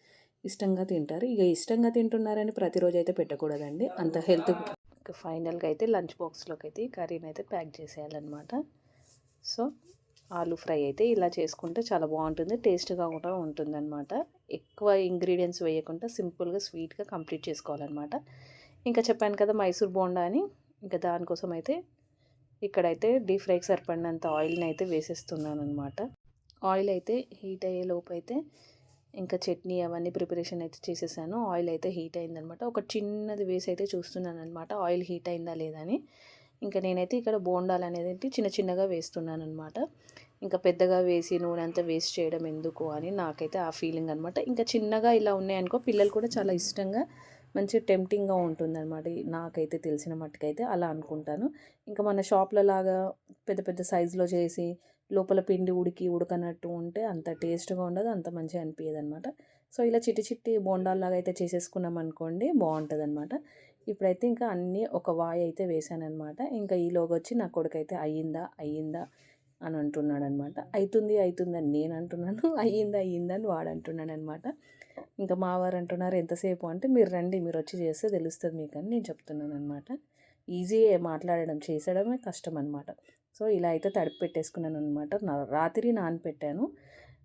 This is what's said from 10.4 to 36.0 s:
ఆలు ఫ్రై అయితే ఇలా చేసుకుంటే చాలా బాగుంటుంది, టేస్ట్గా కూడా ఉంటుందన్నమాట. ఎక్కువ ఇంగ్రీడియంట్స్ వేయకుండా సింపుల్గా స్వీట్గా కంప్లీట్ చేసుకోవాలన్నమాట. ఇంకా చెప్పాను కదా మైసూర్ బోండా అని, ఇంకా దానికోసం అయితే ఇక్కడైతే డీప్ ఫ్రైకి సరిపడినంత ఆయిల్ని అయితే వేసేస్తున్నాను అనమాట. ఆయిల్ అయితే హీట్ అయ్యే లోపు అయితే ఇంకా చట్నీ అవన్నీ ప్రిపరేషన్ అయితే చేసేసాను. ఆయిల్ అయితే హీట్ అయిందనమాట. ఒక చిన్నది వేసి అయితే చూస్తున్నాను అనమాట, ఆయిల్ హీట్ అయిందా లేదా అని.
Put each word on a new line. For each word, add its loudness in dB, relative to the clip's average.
ఆలు 0
ఫ్రై 2
అయితే 2
ఇలా 4
చేసుకుంటే -2
చాలా 2
బాగుంటుంది, -2
టేస్ట్గా 0
కూడా -4
ఉంటుందన్నమాట. -6
ఎక్కువ 2
ఇంగ్రీడియంట్స్ 2
వేయకుండా -2
సింపుల్గా -4
స్వీట్గా -8
కంప్లీట్ -8
చేసుకోవాలన్నమాట. -6
ఇంకా 4
చెప్పాను 2
కదా 4
మైసూర్ 2
బోండా 2
అని, 2
ఇంకా -2
దానికోసం -2
అయితే -2
ఇక్కడైతే 2
డీప్ 2
ఫ్రైకి 2
సరిపడినంత 0
ఆయిల్ని 0
అయితే 0
వేసేస్తున్నాను -4
అనమాట. -4
ఆయిల్ 2
అయితే 0
హీట్ -8
అయ్యే -2
లోపు -4
అయితే -6
ఇంకా -4
చట్నీ -2
అవన్నీ -2
ప్రిపరేషన్ -4
అయితే -10
చేసేసాను. -6
ఆయిల్ 0
అయితే -2
హీట్ -6
అయిందనమాట. -8
ఒక 0
చిన్నది -4
వేసి -2
అయితే 0
చూస్తున్నాను -6
అనమాట, -12
ఆయిల్ 2
హీట్ -6
అయిందా -4
లేదా -6
అని. -2